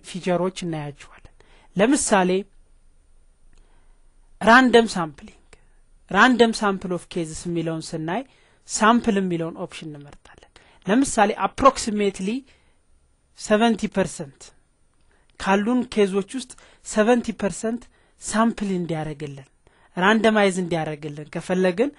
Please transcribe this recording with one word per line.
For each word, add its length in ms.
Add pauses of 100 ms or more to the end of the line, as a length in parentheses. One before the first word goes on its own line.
ፊቸሮች 560
እናያቸዋለን። 760 (400)
ለምሳሌ 560 (2000)
ራንደም 480
ሳምፕሊንግ፣ 500 (720)
ራንደም 420
ሳምፕል 400
ኦፍ 140
ኬዝስ 340
የሚለውን 420
ስናይ 380 (460)
ሳምፕል 500
የሚለውን 400
ኦፕሽን 300
እንመርጣለን። 600 (360)
ለምሳሌ 440 (100)
approximately 960 (1040)
seventy 480
percent 520 (1000)
ካሉን 480
ኬዞች 460
ውስጥ 180 (340)
ሰቨንቲ 480
ፐርሰንት 500 (380)
ሳምፕል 500
እንዲያደርግልን፣ 760 (500)
ራንደማይዝ 600
እንዲያደርግልን 720
ከፈለግን 680